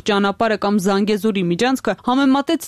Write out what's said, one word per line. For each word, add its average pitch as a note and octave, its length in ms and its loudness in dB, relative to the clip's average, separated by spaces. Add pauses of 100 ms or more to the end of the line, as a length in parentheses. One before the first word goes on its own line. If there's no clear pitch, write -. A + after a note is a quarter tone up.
ճանապարհը G3+ 540 0
կամ G3+ 240 2
Զանգեզուրի G3+ 640 0
միջանցքը A#3 420 -2 (140)
համեմատեց C#4 600 0